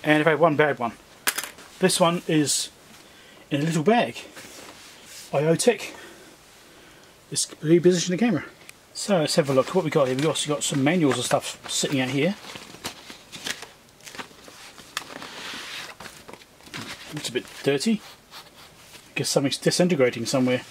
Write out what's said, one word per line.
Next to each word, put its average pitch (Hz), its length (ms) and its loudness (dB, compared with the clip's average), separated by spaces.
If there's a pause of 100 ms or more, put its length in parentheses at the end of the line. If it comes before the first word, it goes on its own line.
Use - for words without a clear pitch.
And 151 160 4
I've 151 80 4
had 151 120 4
one 156 180 4
bad 147 200 4
one. 117 140 -4 (880)
This 180 200 2
one 175 280 4
is 151 420 0 (800)
in 143 120 -2
a - 20 0
little 165 180 0
bag. 208 340 2 (1160)
Iotic. 156 600 2 (1400)
Let's - 160 -4
reposition 170 600 2
the 180 80 -2
camera. 214 280 0 (480)
So 190 280 0
let's - 160 2
have 147 120 2
a 143 40 2
look 131 200 4
what 180 120 2
we 151 40 0
got 139 180 4
here. 127 100 0
We've 147 100 0
also 147 260 -2
got 143 100 -4
some 139 200 0
manuals 147 320 4
and 120 100 -4
stuff - 420 -2
sitting - 320 -2
out 131 100 0
here. 143 260 0 (4000)
It's 147 140 -8
a - 20 -12
bit 120 140 -6 (180)
dirty. 143 400 0
I - 1120 -20
guess 131 140 -4
something's 139 280 0
disintegrating 139 680 2
somewhere. 127 440 2